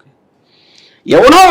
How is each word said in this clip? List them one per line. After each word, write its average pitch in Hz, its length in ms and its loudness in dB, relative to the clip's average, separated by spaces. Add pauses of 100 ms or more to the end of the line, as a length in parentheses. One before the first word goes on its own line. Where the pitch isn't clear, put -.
(1080)
எவனோ 370 340 0 (100)